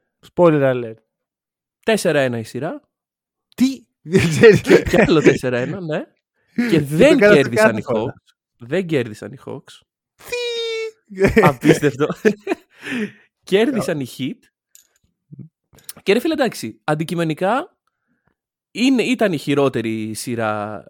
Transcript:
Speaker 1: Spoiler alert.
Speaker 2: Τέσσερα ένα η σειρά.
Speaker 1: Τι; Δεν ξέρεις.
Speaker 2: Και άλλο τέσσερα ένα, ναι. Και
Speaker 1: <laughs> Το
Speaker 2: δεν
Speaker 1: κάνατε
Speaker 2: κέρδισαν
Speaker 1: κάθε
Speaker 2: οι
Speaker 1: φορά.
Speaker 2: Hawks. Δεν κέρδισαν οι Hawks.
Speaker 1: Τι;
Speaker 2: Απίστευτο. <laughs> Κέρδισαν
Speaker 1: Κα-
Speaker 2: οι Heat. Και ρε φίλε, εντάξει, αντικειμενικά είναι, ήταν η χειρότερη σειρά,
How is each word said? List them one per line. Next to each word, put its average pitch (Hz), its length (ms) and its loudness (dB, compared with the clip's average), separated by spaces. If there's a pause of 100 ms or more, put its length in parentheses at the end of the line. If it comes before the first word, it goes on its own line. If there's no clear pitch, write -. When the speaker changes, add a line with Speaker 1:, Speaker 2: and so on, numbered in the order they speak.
(340)
Speaker 1:
Spoiler 151 400 4
alert. 117 220 -8 (920)
Speaker 2:
Τέσσερα 190 340 0
ένα 120 200 -2
η 110 40 -8
σειρά. 151 380 -10 (760)
Speaker 1:
Τι; 262 300 -2 (160)
Δεν 165 280 2
ξέρεις. 190 320 6
Speaker 2:
Και - 460 2
άλλο 160 140 4
τέσσερα 123 360 2
ένα, 156 240 -6
ναι. 165 220 -6 (680)
Και 185 120 4
Speaker 1:
<laughs> - 0 -
Το 143 40 -2
Speaker 2:
δεν 226 320 4
Speaker 1:
κάνατε 208 240 6
Speaker 2:
κέρδισαν 123 260 2
Speaker 1:
κάθε 113 120 0
Speaker 2:
οι - 20 -6
Speaker 1:
φορά. 113 220 -4
Speaker 2:
Hawks. - 300 -12 (260)
Δεν 151 280 -4
κέρδισαν 113 440 -4
οι 135 140 -18
Hawks. - 340 -16 (360)
Speaker 1:
Τι; 453 1300 -4
Speaker 2:
Απίστευτο. 147 640 2 (680)
<laughs> - 680 -12
Κέρδισαν 202 540 -2
Speaker 1:
Κα- 139 60 -6
Speaker 2:
οι 120 40 -10 (100)
Heat. - 300 -10 (1600)
Και 190 100 2
ρε 233 60 0
φίλε, 320 140 -2
εντάξει, 214 500 -6
αντικειμενικά 170 960 -4 (920)
είναι, 240 320 2
ήταν 208 300 -2
η 143 40 -2
χειρότερη 117 760 -2
σειρά, 107 760 -6